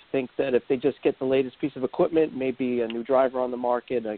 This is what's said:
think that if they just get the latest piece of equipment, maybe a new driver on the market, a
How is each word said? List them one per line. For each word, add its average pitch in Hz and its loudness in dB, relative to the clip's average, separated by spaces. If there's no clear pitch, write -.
think 127 -2
that 139 -2
if 120 4
they 143 0
just 123 -2
get 143 0
the 135 -4
latest 131 0
piece 143 -4
of 127 -8
equipment, 160 0
maybe 127 -2
a 113 -2
new 117 -6
driver 131 2
on 127 -2
the 123 -6
market, 123 -2
a 107 -6